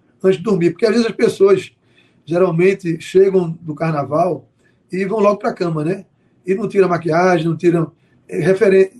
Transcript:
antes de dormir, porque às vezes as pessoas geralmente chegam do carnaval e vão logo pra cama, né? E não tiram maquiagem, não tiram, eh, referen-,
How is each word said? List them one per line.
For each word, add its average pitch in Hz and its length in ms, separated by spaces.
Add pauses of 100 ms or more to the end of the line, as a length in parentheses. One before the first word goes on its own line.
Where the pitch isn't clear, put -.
(240)
antes 190 140
de 170 60
dormir, 175 280
porque - 140
às 214 60
vezes 233 160
as - 80
pessoas 196 560 (540)
geralmente 175 760
chegam 185 500 (100)
do 156 120
carnaval 151 760 (440)
e 185 140
vão 214 140
logo 202 180
pra 233 160
cama, 165 300
né? 190 220 (400)
E 185 80
não 196 140
tiram 190 200
maquiagem, 170 600
não 165 100
tiram, 170 340 (360)
eh, 180 120
referen-, 190 600